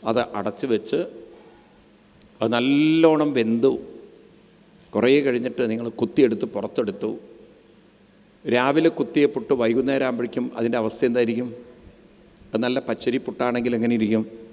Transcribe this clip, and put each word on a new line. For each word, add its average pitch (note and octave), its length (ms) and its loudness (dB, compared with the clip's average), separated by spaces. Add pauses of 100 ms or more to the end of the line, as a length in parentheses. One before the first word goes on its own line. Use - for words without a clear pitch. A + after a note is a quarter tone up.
അത് A2+ 160 0
അടച്ച് G#2 460 -6
വെച്ച് A#2 300 0 (1500)
അത് A2+ 100 0
നല്ലോണം D3+ 800 4
വെന്തു. A#2 460 2 (1160)
കുറേ B2+ 260 4
കഴിഞ്ഞിട്ട് B2 500 -2
നിങ്ങൾ A#2 180 -4
കുത്തിയെടുത്ത് A2+ 560 2
പുറത്തെടുത്തു. G#2+ 720 -6 (1400)
രാവിലെ C#3+ 360 4
കുത്തിയ C#3+ 380 0
പുട്ട് C3+ 280 0
വൈകുന്നേരം C3 500 0
ആകുമ്പോഴേക്കും B2 520 -4
അതിൻ്റെ A#2 220 0
അവസ്ഥ A2 260 -2
എന്തായിരിക്കും? A#2+ 500 0 (1000)
അത് A2 80 0
നല്ല B2+ 180 0
പച്ചരി A#2+ 380 -2
പുട്ടാണെങ്കിൽ B2 560 -2
എങ്ങനെ A#2 200 2
ഇരിക്കും? A2 320 2 (260)